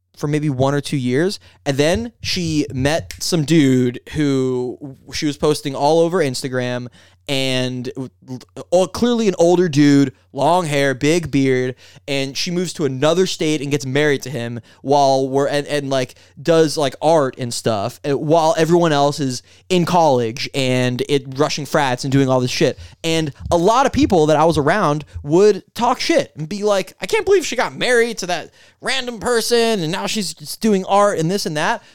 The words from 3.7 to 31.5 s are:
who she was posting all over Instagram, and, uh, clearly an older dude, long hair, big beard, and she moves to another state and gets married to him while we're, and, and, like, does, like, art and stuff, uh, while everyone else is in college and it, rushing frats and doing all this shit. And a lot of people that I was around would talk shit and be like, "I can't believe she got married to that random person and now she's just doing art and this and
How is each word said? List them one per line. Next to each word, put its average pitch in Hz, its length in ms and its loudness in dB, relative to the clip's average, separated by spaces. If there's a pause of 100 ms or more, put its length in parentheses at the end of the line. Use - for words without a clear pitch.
who 131 840 -2 (160)
she - 140 -6
was 143 100 -2
posting 151 380 -2
all 147 240 2
over 170 200 2
Instagram, 123 680 -4 (420)
and, 127 640 -2 (800)
uh, 180 160 4
clearly 233 400 0
an 185 100 -2
older 175 300 4
dude, 143 440 4 (200)
long 160 340 0
hair, 139 280 0
big 147 360 0
beard, 127 460 0 (320)
and 139 280 -4
she - 140 -6
moves 175 220 -4
to 170 120 -4
another 147 400 0
state 156 360 -2
and 139 100 -6
gets 135 160 -2
married 139 360 0
to 127 80 -12
him 117 300 -8 (220)
while 135 460 2
we're, 139 180 2
and, 143 220 -2
and, 139 220 -4
like, 131 260 -2 (260)
does, 160 340 2
like, 143 240 -2
art 147 380 2
and 120 160 -8
stuff, 113 540 -4
uh, 139 100 0
while 160 400 2
everyone 170 340 4
else 143 280 2
is 131 240 -4 (240)
in 180 160 2
college 135 720 0
and 127 540 0
it, 135 300 -2
rushing 147 280 -2
frats 135 360 0
and 139 80 -6
doing 139 180 4
all 131 120 2
this 123 100 -2
shit. 139 260 0 (280)
And 160 280 -2 (200)
a 170 40 4
lot 226 300 4
of - 60 -2
people 196 340 4
that 156 100 4
I 147 80 4
was 165 140 2
around 151 460 0 (180)
would 185 400 4 (100)
talk 247 280 -2
shit 311 340 0
and 151 140 -10
be 202 160 -6
like, 202 360 -2
"I - 60 -6
can't 427 180 0
believe 381 220 2
she - 80 -6
got 226 220 -4
married 233 420 0
to 190 80 -8
that 156 240 -6 (300)
random 247 400 -6
person 226 600 0
and 160 120 -2
now 196 160 -4
she's 190 260 -6
just - 260 -14
doing 202 260 2
art 202 340 2
and 160 100 0
this 196 160 -4
and 160 100 -6